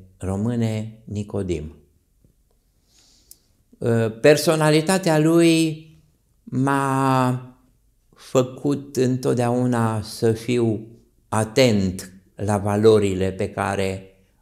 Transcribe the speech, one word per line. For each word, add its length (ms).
Române, 880
Nicodim. 720
Uh, 420
personalitatea 960
lui 720
m-a 1120
făcut 840
întotdeauna 1040
să 300
fiu 540
atent 840
la 240
valorile 720
pe 180
care 520